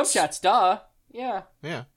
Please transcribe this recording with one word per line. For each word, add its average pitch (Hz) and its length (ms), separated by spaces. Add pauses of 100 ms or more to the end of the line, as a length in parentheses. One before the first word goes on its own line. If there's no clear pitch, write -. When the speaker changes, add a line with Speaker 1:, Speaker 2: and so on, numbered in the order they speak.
Speaker 1:
jets. - 80
Speaker 2:
jets, 165 260
duh. 196 400 (320)
Yeah. 233 320 (180)
Speaker 1:
Yeah. 147 180 (180)